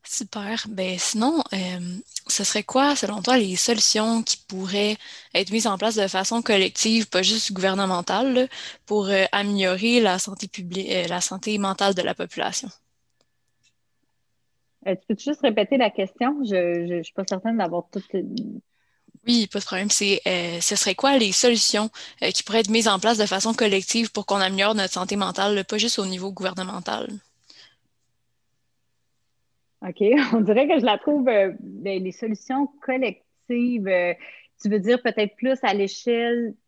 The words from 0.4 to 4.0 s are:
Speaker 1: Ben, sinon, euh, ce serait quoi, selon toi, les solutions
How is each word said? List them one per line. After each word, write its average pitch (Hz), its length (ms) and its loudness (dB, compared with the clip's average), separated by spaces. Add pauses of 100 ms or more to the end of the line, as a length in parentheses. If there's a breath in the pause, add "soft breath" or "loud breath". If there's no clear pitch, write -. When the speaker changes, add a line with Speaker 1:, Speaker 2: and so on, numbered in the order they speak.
Speaker 1:
Ben, 185 300 -4
sinon, 262 400 0 (120)
euh, 180 280 -4 (480)
ce - 160 -2
serait 208 200 -2
quoi, 277 320 2
selon 214 260 -4
toi, 247 160 4
les 196 180 2
solutions 226 640 2